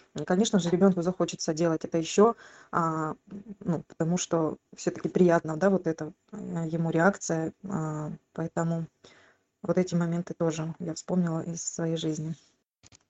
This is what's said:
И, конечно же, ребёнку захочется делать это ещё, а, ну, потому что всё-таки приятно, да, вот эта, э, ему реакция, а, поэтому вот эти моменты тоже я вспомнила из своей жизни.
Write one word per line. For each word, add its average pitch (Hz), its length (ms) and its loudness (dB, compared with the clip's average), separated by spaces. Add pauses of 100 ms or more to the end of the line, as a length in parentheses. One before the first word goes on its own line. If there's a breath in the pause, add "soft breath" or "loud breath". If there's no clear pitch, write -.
(200)
И, 147 40 -4
конечно 202 360 2
же, 165 100 -2
ребёнку 185 320 4
захочется 170 520 -2
делать 160 320 0
это - 120 0
ещё, 202 360 4 (380 soft breath)
а, 160 420 0 (500)
ну, 170 240 -2
потому 170 300 -2
что 165 380 -2 (200)
всё-таки - 340 -4
приятно, 170 460 4
да, 185 140 4
вот 185 180 0
эта, 160 240 -4 (200)
э, - 40 -14 (360)
ему 165 180 0
реакция, 165 640 2 (180)
а, 151 400 -4 (240)
поэтому 165 520 -2 (760)
вот 170 160 0
эти 185 180 0
моменты 170 420 0
тоже 160 420 -2
я 165 140 -6
вспомнила 170 480 0
из 170 220 -8
своей 165 340 -2
жизни. 160 360 -4 (760)